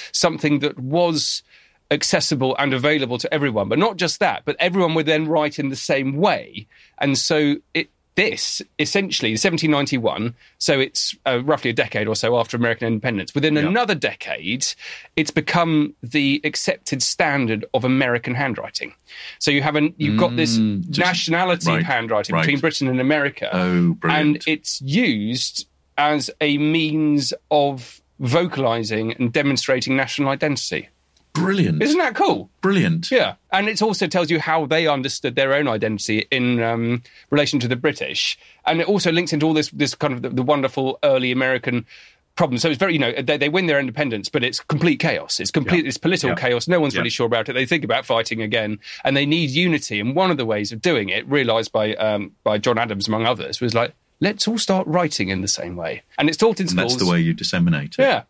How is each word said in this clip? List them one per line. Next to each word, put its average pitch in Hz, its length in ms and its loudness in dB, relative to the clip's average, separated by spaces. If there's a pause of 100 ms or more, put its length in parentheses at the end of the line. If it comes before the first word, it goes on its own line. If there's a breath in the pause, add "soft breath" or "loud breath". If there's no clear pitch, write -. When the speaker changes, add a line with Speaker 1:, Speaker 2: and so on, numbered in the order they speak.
(140 loud breath)
Speaker 1:
something 151 460 2
that 139 200 -4
was 160 640 0 (460 soft breath)
accessible 139 680 0
and 139 160 0
available 131 440 0
to - 160 -4
everyone. 113 360 0
But 120 100 2
not 208 160 2
just 165 240 -4
that, 160 240 0
but 147 160 -4
everyone 175 360 2
would 160 100 2
then 156 220 2
write 151 300 0
in 139 120 -2
the 135 80 -6
same 139 400 -2
way. 147 500 -2 (300 soft breath)
And 139 200 0
so 151 380 2 (180)
it, 165 160 -2 (260)
this, - 480 -2 (160)
essentially, 147 580 0
seventeen 165 320 2
ninety-one, 117 640 0 (240 soft breath)
so 143 220 2
it's, - 360 -2 (120)
uh, 123 180 2
roughly 143 240 0
a 117 40 -2
decade 107 340 -2
or 110 80 0
so 120 240 2
after 117 180 -2
American 117 300 0
independence, 110 480 -2
within 151 200 2
Speaker 2:
Yeah. 151 120 2
Speaker 1:
another 214 260 0
decade, 107 720 -4 (500 loud breath)
it's 156 140 0
become 156 720 2
the 139 420 0
accepted - 600 -2
standard 131 600 0 (120)
of 123 100 2
American 127 480 0
handwriting. - 580 -6 (460 loud breath)
So - 140 0
you 143 100 2
have 151 140 0
an, 151 220 2
you've 110 220 0
got 120 160 2
this 117 220 2
Speaker 2:
Mm, 104 320 0
just 139 180 -4
Speaker 1:
nationality 175 600 0
of 160 80 2
Speaker 2:
right, 170 80 0
Speaker 1:
handwriting 113 480 -2
Speaker 2:
right. 82 80 0
Speaker 1:
between 143 180 0
Britain 147 280 -2
and 127 120 0
America. 139 540 0
Speaker 2:
Oh, 90 400 2
brilliant. 151 340 0 (100)
Speaker 1:
And - 100 -12
it's - 340 -4
used 131 840 -2 (300)
as 147 340 0 (100)
a 147 160 2
means 151 760 2 (180)
of 143 500 0 (180)
vocalizing 117 920 0
and 120 180 -2
demonstrating 135 640 0
national 135 340 -2
identity. 139 600 -4 (440)
Speaker 2:
Brilliant. 175 500 2
Speaker 1:
Isn't 302 160 2
that 269 160 0
cool? - 340 0 (120)
Speaker 2:
Brilliant. 170 500 2
Speaker 1:
Yeah. 185 240 2 (160)
And 202 180 2
it 214 140 0
also 202 240 0
tells 170 240 0
you 165 80 2
how 160 260 0
they 156 220 2
understood 131 480 -2
their 135 180 4
own 143 140 2
identity 110 640 0
in, 123 320 2
um, 117 400 -2 (260 loud breath)
relation 143 300 2
to 120 80 -2
the 127 80 0
British. - 640 -4 (260 soft breath)
And 170 160 2
it 165 60 0
also 185 240 2
links 170 220 0
into 151 120 2
all 160 80 4
this, 151 160 2
this 143 240 -2
kind 139 220 -2
of 120 80 -8
the, 127 60 -4
the 123 120 -2
wonderful 135 600 0
early 131 280 2
American 127 540 0 (520 loud breath)
problem. 131 200 2
So 165 120 2
it's 135 100 -2
very, 190 140 2
you 160 60 2
know, 123 120 2 (100)
they, 139 160 0
they 143 120 2
win 180 180 0
their 143 120 4
independence, 123 500 -4
but 131 140 0
it's 123 180 -4
complete 156 380 2
chaos. 107 400 -2
It's 95 120 -4
complete, 165 320 2
Speaker 2:
Yeah. 139 60 -2
Speaker 1:
it's 123 80 -6
political 170 340 0
Speaker 2:
Yeah. - 60 0
Speaker 1:
chaos. 123 300 0
No 175 120 2
one's 143 160 0
Speaker 2:
Yeah. - 60 0
Speaker 1:
really 120 100 -2
sure 120 160 -2
about 113 220 0
it. 117 40 -4
They 127 140 0
think 160 160 0
about 117 240 -2
fighting 113 340 0
again, 107 380 -2 (240 loud breath)
and 135 120 2
they 139 120 2
need 156 240 2
unity. 147 480 0
And 120 160 -2
one 185 160 2
of 151 60 0
the 127 80 -2
ways 104 260 -2
of 117 100 -12
doing 117 280 2
it, 101 200 -2
realised 117 420 2
by, 107 240 2
um, 107 360 -2 (120)
by 107 140 2
John 113 220 0
Adams, 104 280 -2
among 110 200 0
others, 90 340 -4
was 113 140 0
like, 120 180 0 (280)
"Let's 208 260 0
all 226 100 -2
start 190 300 0
writing 156 420 0
in 95 120 -2
the 95 60 -4
same 87 280 -4
way." 82 260 -8 (160)
And 147 120 2
it's 160 80 -4
taught 220 220 2
in 185 100 -2
Speaker 2:
And 90 100 0
that's 117 140 0
Speaker 1:
schools. 117 140 0
Speaker 2:
the 87 40 2
way 85 80 2
you 82 160 2
disseminate 82 640 0
it. - 20 4
Speaker 1:
Yeah. 240 280 2